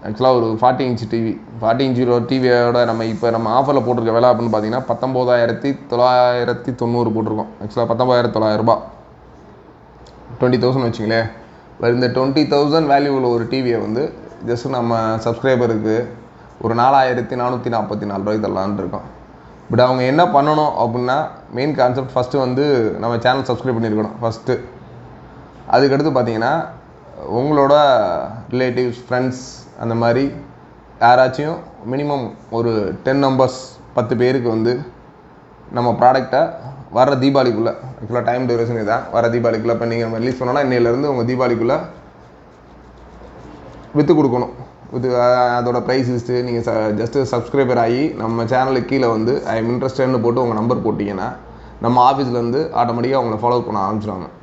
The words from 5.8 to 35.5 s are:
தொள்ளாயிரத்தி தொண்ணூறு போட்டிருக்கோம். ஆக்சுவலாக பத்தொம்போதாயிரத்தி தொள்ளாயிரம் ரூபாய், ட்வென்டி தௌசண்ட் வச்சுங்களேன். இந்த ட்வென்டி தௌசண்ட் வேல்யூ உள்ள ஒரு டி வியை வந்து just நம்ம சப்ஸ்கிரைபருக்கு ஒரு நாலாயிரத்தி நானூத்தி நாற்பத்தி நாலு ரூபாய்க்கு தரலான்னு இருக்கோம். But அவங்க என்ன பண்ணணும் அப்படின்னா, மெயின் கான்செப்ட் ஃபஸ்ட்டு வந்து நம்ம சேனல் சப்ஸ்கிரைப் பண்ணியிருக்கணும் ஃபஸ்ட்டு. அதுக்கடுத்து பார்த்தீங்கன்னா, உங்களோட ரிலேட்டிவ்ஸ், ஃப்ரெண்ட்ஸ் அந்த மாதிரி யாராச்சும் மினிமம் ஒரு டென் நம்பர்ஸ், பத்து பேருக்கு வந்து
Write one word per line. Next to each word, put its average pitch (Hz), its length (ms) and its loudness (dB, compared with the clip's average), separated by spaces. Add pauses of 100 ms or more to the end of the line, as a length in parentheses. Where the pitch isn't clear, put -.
தொள்ளாயிரத்தி 123 840 2
தொண்ணூறு 120 360 0
போட்டிருக்கோம். 107 360 -4 (160)
ஆக்சுவலாக 113 280 -2
பத்தொம்போதாயிரத்தி 120 460 2
தொள்ளாயிரம் 110 300 0
ரூபாய், 113 160 2 (1600)
ட்வென்டி 123 240 2
தௌசண்ட் 127 240 2
வச்சுங்களேன். 113 420 -2 (640)
இந்த 123 140 2
ட்வென்டி 135 440 2
தௌசண்ட் 147 400 2
வேல்யூ 143 240 4
உள்ள 127 200 2
ஒரு 117 160 -2
டி 131 100 -2
வியை 117 240 0
வந்து 120 260 -2 (340)
just 120 220 -4
நம்ம 117 320 -2 (240)
சப்ஸ்கிரைபருக்கு 117 720 0 (640)
ஒரு - 140 -2
நாலாயிரத்தி 127 680 2
நானூத்தி 123 340 -4
நாற்பத்தி 104 360 -4
நாலு 98 120 -4
ரூபாய்க்கு 107 220 -2
தரலான்னு 98 380 -2
இருக்கோம். 98 240 -10 (640)
But 120 140 4
அவங்க 127 260 0
என்ன 165 120 6 (120)
பண்ணணும் 151 360 2 (120)
அப்படின்னா, 123 340 -2 (340)
மெயின் 139 220 -2
கான்செப்ட் 127 420 0
ஃபஸ்ட்டு 131 300 0
வந்து 127 540 2
நம்ம 117 180 -2
சேனல் 127 320 0
சப்ஸ்கிரைப் 123 280 -2
பண்ணியிருக்கணும் 107 440 -2
ஃபஸ்ட்டு. 117 380 -2 (1120)
அதுக்கடுத்து 139 480 4
பார்த்தீங்கன்னா, 113 340 0 (840)
உங்களோட 143 340 4 (760)
ரிலேட்டிவ்ஸ், 123 580 -2
ஃப்ரெண்ட்ஸ் 127 360 -2 (380)
அந்த 117 180 -2
மாதிரி 120 320 2 (680)
யாராச்சும் 131 540 4 (380)
மினிமம் 139 380 -2 (200)
ஒரு 110 440 0 (100)
டென் 139 200 2
நம்பர்ஸ், 131 320 2 (380)
பத்து 123 220 0
பேருக்கு 123 320 2
வந்து 113 240 2 (1000)